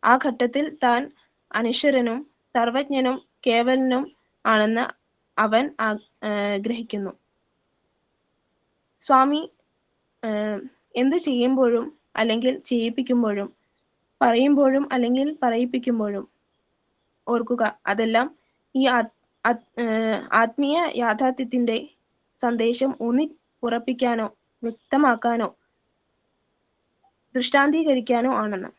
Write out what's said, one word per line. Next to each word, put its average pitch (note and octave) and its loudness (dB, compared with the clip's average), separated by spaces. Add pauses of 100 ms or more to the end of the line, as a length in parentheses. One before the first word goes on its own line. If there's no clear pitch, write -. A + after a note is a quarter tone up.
ആ B3 6
ഘട്ടത്തിൽ B3+ -2
താൻ B3 0 (400)
അനശ്വരനും A#3+ 0 (120)
സർവജ്ഞനും C4 -2 (260)
കേവലനും B3+ 2 (340)
ആണെന്ന് A3 2 (520)
അവൻ A3 0
ആ-, G#3+ -2 (240)
ഏഹ്, G#3 -2
ഗ്രഹിക്കുന്നു. A3 -6 (1900)
സ്വാമി, C#4+ 2 (720)
ഏഹ്, G#3+ -4 (340)
എന്ത് C4+ 2
ചെയ്യുമ്പോഴും B3 0 (180)
അല്ലെങ്കിൽ A#3 0
ചെയ്യിപ്പിക്കുമ്പോഴും A#3 -2 (680)
പറയുമ്പോഴും C4+ 4
അല്ലെങ്കിൽ C4 0
പറയിപ്പിക്കുമ്പോഴും A#3 -2 (1000)
ഓർക്കുക, A#3 -2 (100)
അതെല്ലാം A3+ 0 (400)
ഈ C4 2
ആത്-, A#3+ 2 (320)
ആത്-, A#3+ -4
ഏഹ്, A3 -2
ആത്മീയ C#4 2
യാഥാർത്ഥ്യത്തിന്റെ A#3+ -2 (480)
സന്ദേശം A#3+ 0
ഊന്നി B3 0 (320)
ഉറപ്പിക്കാനോ A#3 -2 (300)
വ്യക്തമാക്കാനോ A#3 0 (1800)
ദൃഷ്ടാന്തീകരിക്കാനോ C4 2
ആണെന്ന്. G#3 -4 (120)